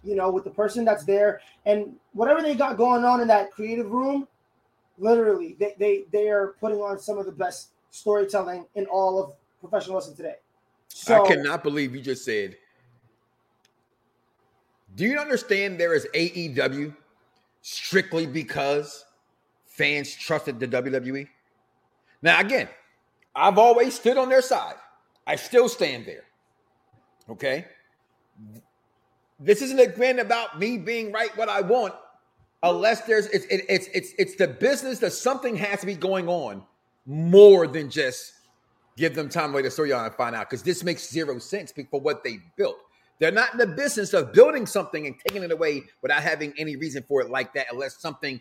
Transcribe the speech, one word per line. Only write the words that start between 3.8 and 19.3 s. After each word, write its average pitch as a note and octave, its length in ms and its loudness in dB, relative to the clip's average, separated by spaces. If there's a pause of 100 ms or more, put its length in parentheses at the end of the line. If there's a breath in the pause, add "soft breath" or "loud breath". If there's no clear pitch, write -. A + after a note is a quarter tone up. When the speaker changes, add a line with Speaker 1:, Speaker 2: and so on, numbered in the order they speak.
Speaker 1:
room, C4+ 380 -2 (720)
literally, G#3 600 2
they, G3+ 200 -4
they, G3+ 340 0
they G#3 160 0
are G3+ 200 0 (120)
putting G#3+ 180 -4
on G3+ 200 -6
some G3+ 180 -8
of G3 80 -8
the F#3 80 -10
best F3+ 380 -8 (200)
storytelling G3 840 -2
in G3 120 -6
all F#3+ 360 0
of - 100 -10 (280)
professional F#3 340 -6
wrestling E3 220 -8
today. D#3+ 200 -12 (520)
So G#3+ 360 4
Speaker 2:
I - 20 4
cannot D3+ 360 -2
believe C#3+ 320 -4
you C3+ 80 -14
just B2+ 200 -8
said, G2+ 360 -6 (2250)
"Do A#2 120 -4
you C#4 120 0
understand G3+ 600 -2
there E3+ 140 2
is C#3 180 0
A E3+ 120 0
E F3 240 -6
W C3+ 440 -4 (680)
strictly E3 640 -4
because D3 800 -4 (600)